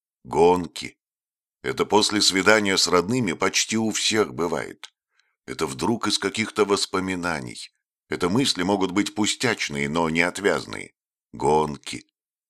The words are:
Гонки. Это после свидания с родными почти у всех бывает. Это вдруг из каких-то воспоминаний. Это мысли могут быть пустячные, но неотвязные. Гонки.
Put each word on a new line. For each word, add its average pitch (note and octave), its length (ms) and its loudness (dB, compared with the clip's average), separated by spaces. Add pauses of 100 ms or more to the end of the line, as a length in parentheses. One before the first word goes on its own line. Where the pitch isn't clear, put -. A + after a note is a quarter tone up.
(240)
Гонки. E2 720 2 (640)
Это C2+ 220 -2
после G#2 360 2
свидания G2 560 4
с - 100 2
родными F2+ 460 2
почти F#2+ 440 -2
у A2 140 -2
всех G2 440 0
бывает. C#2+ 580 -6 (540)
Это D#2 200 -6
вдруг E2+ 400 -2
из G2+ 120 0
каких-то G#2 460 0
воспоминаний. F#2 1040 -2 (380)
Это E2 200 -2
мысли G#2+ 340 0
могут F#2+ 280 0
быть G2 240 -2
пустячные, F#2+ 720 -2
но E2 220 0
неотвязные. D#2+ 840 -2 (380)
Гонки. D2 720 -2 (440)